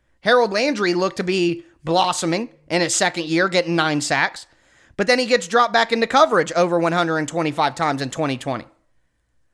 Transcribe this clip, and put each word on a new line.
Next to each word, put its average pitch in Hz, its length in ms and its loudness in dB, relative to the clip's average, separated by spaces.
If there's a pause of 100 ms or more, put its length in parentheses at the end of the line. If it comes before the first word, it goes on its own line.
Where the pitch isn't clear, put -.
(220)
Harold 226 320 2
Landry 208 400 0
looked 185 240 -2
to 185 60 -4
be 175 420 0 (180)
blossoming 180 680 0 (180)
in 175 140 0
his 160 120 -2
second 175 320 -2
year, 165 220 0
getting 170 280 0
nine 156 260 0
sacks. 147 460 -2 (500)
But 196 100 -2
then 247 100 4
he 254 80 0
gets 214 220 0
dropped 226 240 2
back 226 220 2
into 226 140 0
coverage 247 460 2
over 175 240 2
one 165 140 2
hundred 165 260 0
and 151 100 -4
twenty-five 151 480 -2
times 147 260 -2
in 135 80 -6
twenty 139 280 -4
twenty. 127 280 -8 (880)